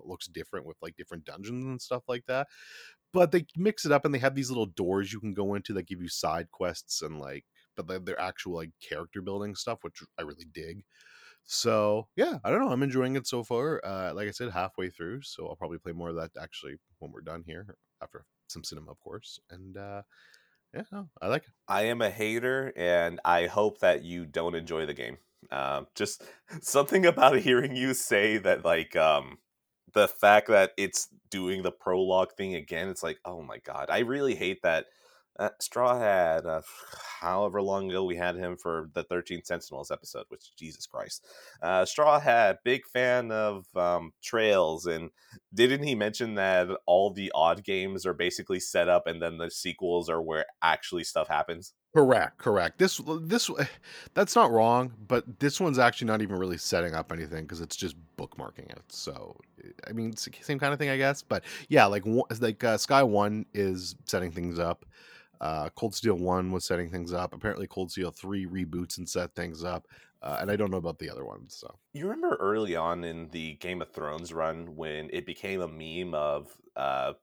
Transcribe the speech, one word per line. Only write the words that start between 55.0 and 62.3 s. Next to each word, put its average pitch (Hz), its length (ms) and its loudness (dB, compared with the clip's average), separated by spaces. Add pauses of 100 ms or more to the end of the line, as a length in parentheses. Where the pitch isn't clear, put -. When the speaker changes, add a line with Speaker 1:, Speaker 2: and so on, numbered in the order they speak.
Speaker 1:
this 143 200 2
one's 151 180 2
actually 120 300 6
not 110 140 2
even 98 160 -2
really 92 200 -2
setting 85 380 0
up 80 160 -4
anything 80 340 -6
'cause 82 140 -10
it's 80 160 -8
just 85 220 -6 (180)
bookmarking - 560 -12
it. - 200 -16
So, - 460 -12 (480)
I - 60 -12
mean, 113 200 -4
it's 110 140 -10
the - 60 -12 (100)
same 143 160 -4
kinda 143 200 0
thing, 143 120 -2
I 135 80 0
guess. 139 240 2
But - 220 -2 (240)
yeah, 135 200 8
like, 101 180 0
one, 113 180 2 (160)